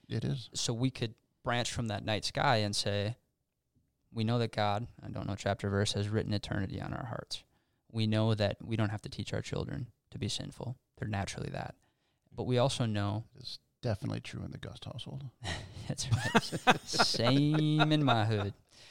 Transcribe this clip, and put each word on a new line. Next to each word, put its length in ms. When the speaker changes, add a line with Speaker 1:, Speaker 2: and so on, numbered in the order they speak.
Speaker 1:
it 160
is. 280
Speaker 2:
So 220
we 160
could 240
branch 300
from 160
that 160
night 220
sky 320
and 180
say, 400
"We 120
know 160
that 120
God, 340
I 60
don't 180
know 100
chapter 340
verse, 240
"has 160
written 240
eternity 480
on 100
our 140
hearts." 380
we 160
know 280
that 280
we 140
don't 140
have 120
to 60
teach 240
our 100
children 460
to 80
be 100
sinful. 480
They're 100
naturally 420
that. 240
But 100
we 140
also 260
know" 400
Speaker 1:
It's 200
definitely 400
true 240
in 60
the 80
Gust 260
household. 400
Speaker 2:
<laughs> 460
That's 240
right. 720
Same 1040
in 140
my 220
hood. 280